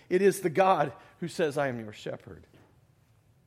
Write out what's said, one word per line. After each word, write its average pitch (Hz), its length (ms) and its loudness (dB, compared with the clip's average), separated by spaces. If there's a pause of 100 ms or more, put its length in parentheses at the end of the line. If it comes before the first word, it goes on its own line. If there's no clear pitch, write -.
It 180 120 2
is 190 200 4
the 175 80 -2
God 165 420 2 (300)
who 170 80 -6
says, 151 280 -2
"I 139 120 0
am 120 100 -6
your 107 140 -14
shepherd." - 520 -14 (1000)